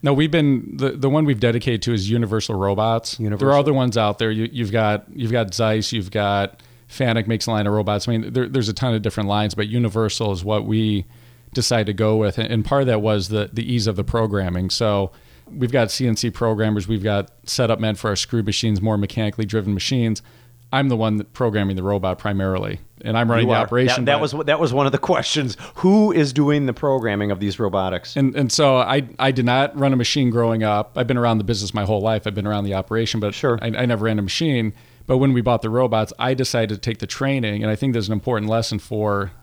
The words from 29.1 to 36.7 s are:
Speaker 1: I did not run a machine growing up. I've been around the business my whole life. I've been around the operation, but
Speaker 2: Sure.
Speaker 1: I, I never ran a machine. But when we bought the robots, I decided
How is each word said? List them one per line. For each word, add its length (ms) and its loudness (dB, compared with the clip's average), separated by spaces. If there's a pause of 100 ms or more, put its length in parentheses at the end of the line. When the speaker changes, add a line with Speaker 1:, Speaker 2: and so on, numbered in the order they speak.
Speaker 1:
I 100 2
did 140 0
not 340 0
run 140 2
a 40 2
machine 340 0
growing 340 0
up. 340 0
I've 80 0
been 100 0
around 220 2
the 60 -2
business 300 -4
my 100 0
whole 160 0
life. 260 0
I've 80 -4
been 120 -2
around 180 -2
the 100 -2
operation, 460 -2
but 140 -2
Speaker 2:
Sure. 280 0
Speaker 1:
I, 60 -4
I 180 -2
never 200 0
ran 120 0
a 40 0
machine. 500 -2 (340)
But 120 2
when 140 4
we 100 2
bought 200 2
the 80 -4
robots, 480 0
I 160 0
decided 400 -2